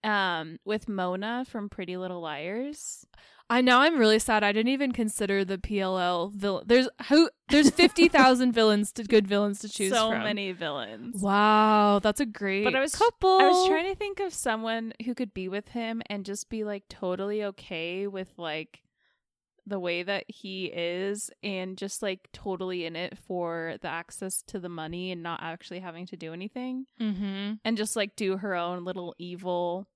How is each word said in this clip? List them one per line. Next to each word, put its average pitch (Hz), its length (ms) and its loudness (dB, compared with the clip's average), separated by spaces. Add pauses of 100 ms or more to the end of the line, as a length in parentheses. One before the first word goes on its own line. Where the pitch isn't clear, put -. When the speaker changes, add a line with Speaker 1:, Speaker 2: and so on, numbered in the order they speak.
Speaker 1:
um, 175 600 -2
with 214 240 -4
Mona 196 580 -4
from 208 220 -8
Pretty 180 280 -8
Little 180 240 -6
Liars. 180 840 -8 (460)
Speaker 2:
I, 240 120 4
now 254 180 8
I'm 311 180 4
really 220 220 6
sad. 214 240 2
I 202 80 4
didn't 220 200 2
even 269 200 0
consider 202 520 0
the 190 140 -4
P 202 220 -2
L 185 180 -2
L 180 300 0
vil-, 202 360 -2
there's 247 240 6 (200)
who, 320 200 8 (200)
there's 285 220 8
Speaker 1:
<laughs> - 0 -
Speaker 2:
fifty 339 380 6
thousand 254 440 6
villains 214 400 4
to, 233 100 -10
good 208 240 4
villains 202 340 0
to 214 80 -12
choose 196 240 -2
Speaker 1:
So 226 180 2
Speaker 2:
from. 226 120 -2
Speaker 1:
many 202 300 -4
villains. 143 680 -8
Speaker 2:
Wow, 208 760 6
that's 208 220 0
a 277 60 2
great 202 380 -2
Speaker 1:
But 254 120 2
I 269 40 4
was, 285 140 0
Speaker 2:
couple. 453 340 2 (120)
Speaker 1:
I 381 80 8
was 370 180 6
trying 339 240 2
to 381 60 -6
think 403 240 -8
of 370 120 -4
someone 226 600 -4 (120)
who 240 120 -4
could 233 180 -6
be 185 140 -6
with 196 200 -6
him 226 380 -6
and 202 180 -8
just 202 240 -8
be, 220 160 -6
like, 208 240 -6
totally 196 560 -4
okay 185 640 -6
with, 190 320 -8
like, 160 440 -8 (840)
the 196 140 -6
way 175 240 -2
that 196 240 -4
he 190 380 -10
is 180 640 -6 (120)
and 190 340 -8
just, - 260 -10
like, 190 300 -6
totally 185 540 -6
in 165 100 -10
it 175 220 -8
for 165 640 -6
the 170 60 -10
access 170 540 -8
to - 180 -10
the 190 80 -10
money 170 440 -8
and 170 120 -10
not 170 180 -8
actually 170 380 -12
having 175 260 -14
to 185 100 -14
do 160 160 -12
anything. 254 540 -10 (140)
Speaker 2:
Mm-hmm. 202 540 -4 (100)
Speaker 1:
And 226 120 0
just, 214 200 -4
like, 202 200 -2
do 190 220 -2
her 190 160 -4
own 175 300 -4
little 180 340 -8
evil 175 760 -6